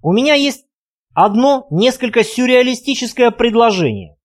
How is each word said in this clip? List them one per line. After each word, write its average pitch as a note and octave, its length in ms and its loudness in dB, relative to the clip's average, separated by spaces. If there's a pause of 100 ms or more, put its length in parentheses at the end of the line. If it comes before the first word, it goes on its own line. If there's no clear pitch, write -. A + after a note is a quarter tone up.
у E3 120 -2
меня C4+ 200 2
есть C#4 320 -2 (480)
одно A3+ 560 0
несколько A3+ 540 0
сюрреалистическое B3 1080 -2
предложение. G#3 920 -2